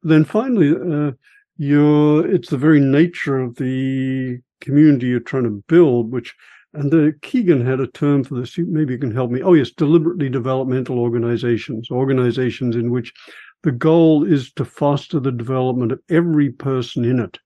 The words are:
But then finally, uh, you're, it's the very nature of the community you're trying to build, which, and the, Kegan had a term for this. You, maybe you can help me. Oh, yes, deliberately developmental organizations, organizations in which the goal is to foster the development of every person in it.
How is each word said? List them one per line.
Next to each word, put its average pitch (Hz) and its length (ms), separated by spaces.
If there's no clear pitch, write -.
But 156 80
then 156 140
finally, 214 460
uh, 147 420
you're, 151 720
it's - 200
the 139 80
very 151 200
nature 139 640
of 123 160
the 131 840
community 143 460
you're 123 140
trying 127 240
to 104 220
build, 127 460
which, 120 220
and 147 160
the, 156 320
Kegan 175 420
had 131 160
a 127 60
term 143 360
for 135 120
this. 123 240
You, 170 80
maybe 151 260
you 117 60
can 120 160
help 127 160
me. 131 120
Oh, 185 120
yes, 139 160
deliberately 156 580
developmental 131 680
organizations, 117 920
organizations 127 840
in 120 140
which 120 240
the 156 100
goal 160 580
is 139 240
to 139 120
foster 143 520
the 131 140
development 123 600
of 123 80
every 156 400
person 127 560
in 127 120
it. 107 260